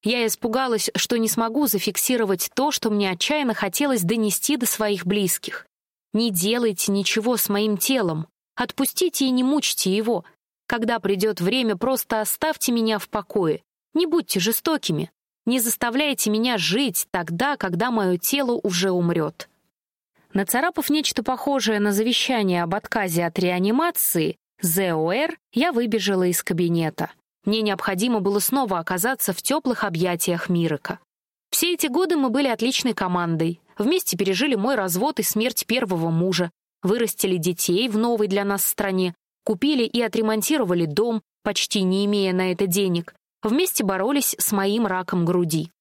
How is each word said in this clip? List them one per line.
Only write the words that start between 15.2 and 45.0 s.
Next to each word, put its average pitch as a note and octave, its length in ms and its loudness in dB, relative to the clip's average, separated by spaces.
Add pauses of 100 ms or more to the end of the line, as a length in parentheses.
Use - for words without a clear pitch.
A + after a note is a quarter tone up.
Не B3+ 120 2
заставляйте A#3+ 720 0
меня A3+ 280 0
жить F#3 520 0
тогда, F3 460 -2
когда F#3+ 340 -2
моё F#3+ 280 2
тело B3+ 440 0
уже F#3+ 280 0
умрёт». E3+ 580 0 (840)
Нацарапав C4+ 560 0
нечто D4 320 0
похожее B3 580 0
на G#3 120 2
завещание G#3 680 2
об E3+ 120 -2
отказе F#3 500 -2
от E3 140 -2
реанимации, F#3 960 0 (240)
З F3 320 0
О D#3+ 200 0
Р, D#4 260 -2 (140)
я C#4+ 200 2
выбежала G3+ 520 0
из F3+ 180 0
кабинета. E3 680 0 (340)
Мне A3 160 0
необходимо G#3 600 0
было G3+ 180 0
снова G#3 400 0
оказаться F#3 540 -2
в - 100 -6
тёплых C4 420 0
объятиях F3 640 -2
Мирека. E3+ 500 0 (520)
Все F4 240 0
эти D#4+ 120 -2
годы E4+ 300 2
мы C4+ 140 2
были C4+ 180 2
отличной A#3+ 460 0
командой. E3+ 640 0 (160)
Вместе D4 400 0
пережили G3 380 0
мой A3+ 220 0
развод G3 440 0
и - 20 0
смерть A#3 440 -2
первого F#3 440 0
мужа, E3+ 400 0 (320)
вырастили G#3 540 0
детей F3 520 0
в G#3+ 100 0
новой A3+ 300 2
для G3 160 0
нас G3+ 200 -2
стране, F#3 500 0 (300)
купили B3 400 2
и A#3 160 -2
отремонтировали A3 840 2
дом, A3 360 0 (200)
почти G#3 400 -2
не F#3+ 240 2
имея G3 260 2
на F#3 180 2
это F#3 160 0
денег. F3+ 480 0 (280)
Вместе C4+ 420 0
боролись G3+ 540 0
с - 140 -2
моим G3+ 340 2
раком F#3 380 0